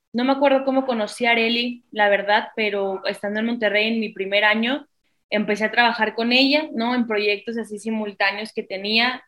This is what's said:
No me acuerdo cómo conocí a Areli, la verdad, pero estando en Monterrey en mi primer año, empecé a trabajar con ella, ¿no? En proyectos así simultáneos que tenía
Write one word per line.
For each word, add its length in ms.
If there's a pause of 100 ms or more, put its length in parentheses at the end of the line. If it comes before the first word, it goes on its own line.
(120)
No 120
me 80
acuerdo 320
cómo 220
conocí 400
a 60
Areli, 580
la 180
verdad, 480
pero 500
estando 340
en 60
Monterrey 420
en 120
mi 80
primer 360
año, 420 (440)
empecé 340
a 80
trabajar 420
con 180
ella, 400
¿no? 220
En 120
proyectos 520
así 200
simultáneos 720
que 100
tenía 640